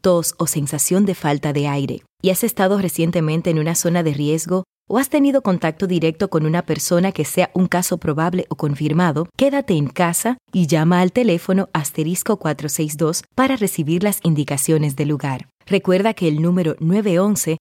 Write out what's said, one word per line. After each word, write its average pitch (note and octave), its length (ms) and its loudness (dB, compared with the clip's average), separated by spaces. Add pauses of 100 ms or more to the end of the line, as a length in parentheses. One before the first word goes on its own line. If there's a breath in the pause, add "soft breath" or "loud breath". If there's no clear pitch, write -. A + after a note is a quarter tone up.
tos F3 360 2
o E3 100 -2
sensación D#3 580 0
de F#3+ 100 0
falta D3 360 -2
de C#3+ 160 -2
aire, C#3 360 -4 (180)
y F#3 80 2
has F#3 160 0
estado G3+ 320 0
recientemente E3 720 0
en D#3+ 100 2
una D#3+ 160 -2
zona F3 280 0
de D#3 100 0
riesgo D#3+ 500 -2 (220)
o G3 120 -2
has C4+ 100 0
tenido C#4 340 2
contacto F3 460 0
directo E3 420 0
con D#3 160 0
una E3+ 200 0
persona F3 480 0
que D#3 100 -2
sea - 300 0
un F3+ 140 2
caso F3 320 -2
probable E3 500 -2
o - 80 -4
confirmado, D#3 800 0
quédate C#4 380 2
en D3 120 0
casa F3+ 500 -2 (140)
y F3+ 160 2
llama E3 320 4
al F#3 140 2
teléfono F#3+ 580 0
asterisco E3 640 -2
cuatro D3+ 320 -4
seis D3+ 300 -4
dos D#3+ 260 -2 (100)
para C4 220 2
recibir F3 480 -2
las G#3 200 0
indicaciones D3+ 760 0
del D3 100 -2
lugar. C#3 400 -4 (180)
Recuerda F#3+ 480 0
que - 140 -2
el D3+ 140 0
número F3 400 2
nueve F#3 380 2
once F#3 420 0